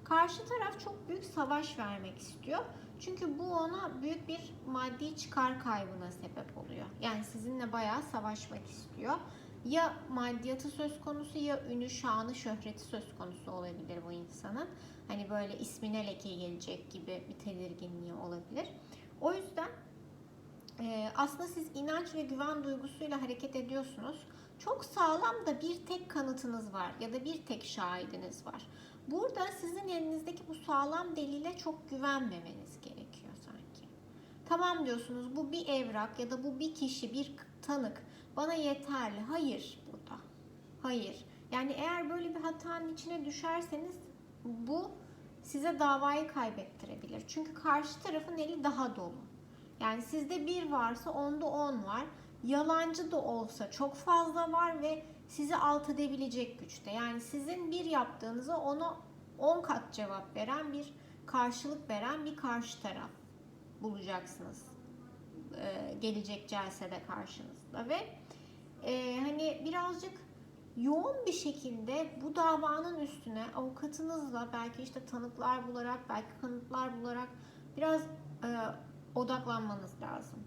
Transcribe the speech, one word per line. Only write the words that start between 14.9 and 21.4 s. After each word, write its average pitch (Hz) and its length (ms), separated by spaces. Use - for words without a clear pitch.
Hani 202 220
böyle 202 300
ismine 214 480
leke 196 220
gelecek 175 600
gibi 185 380
bir - 140
tedirginliği 175 720
olabilir. 175 540
O 330 120
yüzden, 381 360
e, 220 380
aslında 285 300